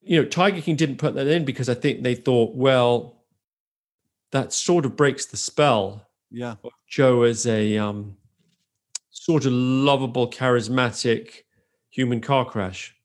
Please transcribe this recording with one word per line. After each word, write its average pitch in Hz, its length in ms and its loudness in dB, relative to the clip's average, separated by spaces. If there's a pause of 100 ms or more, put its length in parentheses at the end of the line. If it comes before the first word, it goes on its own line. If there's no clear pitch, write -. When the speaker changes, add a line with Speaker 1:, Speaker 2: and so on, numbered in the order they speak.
Speaker 1:
You 165 200 2
know, - 60 0
Tiger 180 340 0
King 156 140 -2
didn't 143 220 -2
put 147 180 -2
that 139 120 -2
in 160 180 0
because 131 240 -4
I 123 40 2
think 127 280 -2
they 123 140 0
thought, 123 400 0
"Well, 127 680 2 (1080)
that 131 220 -2
sort 170 320 0
of 110 100 -4
breaks 139 300 0
the - 120 -14
spell 107 720 0 (220)
Speaker 2:
Yeah. 120 340 -12
Speaker 1:
of 120 80 -16 (160)
Joe 127 360 4
as 117 220 0
a, 107 320 0
um, 104 400 -6 (920)
sort 151 360 -2
of 131 60 2
lovable, 127 800 0
charismatic 120 1120 -2 (460)
human 123 320 -2
car 131 240 0
crash." 95 600 -8